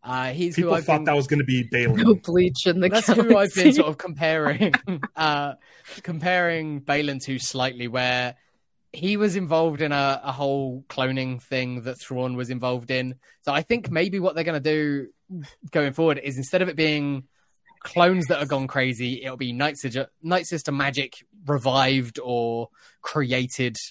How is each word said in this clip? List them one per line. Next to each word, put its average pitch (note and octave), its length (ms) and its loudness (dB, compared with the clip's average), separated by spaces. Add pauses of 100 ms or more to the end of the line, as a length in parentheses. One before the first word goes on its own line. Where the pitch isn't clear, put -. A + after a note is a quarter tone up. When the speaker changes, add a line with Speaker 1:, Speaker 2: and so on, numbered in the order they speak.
Speaker 1:
Uh, B2+ 280 -4
he's F3 220 -2
who F3 80 2
Speaker 2:
People E3+ 120 4
Speaker 1:
I've E3 100 0
Speaker 2:
thought D3+ 140 4
Speaker 1:
been D3+ 80 -4
Speaker 2:
that D3 100 4
was C#3 100 2
gonna C#3+ 180 2
be B2+ 200 2
Balin. A#2+ 320 2
Speaker 3:
No A3+ 180 8
bleach F3+ 520 0
in F3+ 140 4
the F#3 80 4
Speaker 1:
That's A3 200 2
who G#3+ 60 6
I've A#3 120 4
been - 20 0 (360)
Speaker 3:
galaxy. D#3 80 10
Speaker 1:
sort D3+ 160 4
of D3+ 100 -6
comparing, D#3+ 720 0 (220)
<laughs> D3+ 220 -10
uh, D3 380 -2 (480)
comparing E3 800 -2
Balin C#3+ 440 -2
to C3 160 -4
slightly, B2+ 480 -4
where B2 480 -2 (560)
he G3 240 -2
was G#3 180 0
involved D#3+ 480 0
in D3+ 80 0
a, C#3 320 0
a C#3 100 -8
whole C3+ 560 -4
cloning C3 540 -2
thing B2 400 -4
that B2 180 -8
Thrawn B2+ 360 -6
was B2 120 -6
involved B2 440 -4
in. B2+ 240 -4 (260)
So C#3+ 100 -4
I D3 100 0
think A#3 280 -4
maybe F#3 300 0
what F3 160 0
they're E3 80 -2
gonna D#3 160 -2
do D3 480 -2 (640)
going C#3+ 200 0
forward D#3 300 2
is, C#3 160 -6
instead F3+ 240 0
of F#3 60 0
it D#3 80 -8
being D3 480 0 (560)
clones F3 480 2
that E3 100 0
have C#3+ 100 -4
gone C3+ 180 -2
crazy, B2+ 580 -4
it'll C3 120 -10
be B2 160 -6
Night C#3 260 -4
Sister, B2+ 300 -6 (140)
Night E3+ 240 -2
Sister D#3 260 -6
magic C#3 440 -2 (300)
revived C3 760 2
or A#2 480 -2 (320)
created B2+ 760 -2 (140)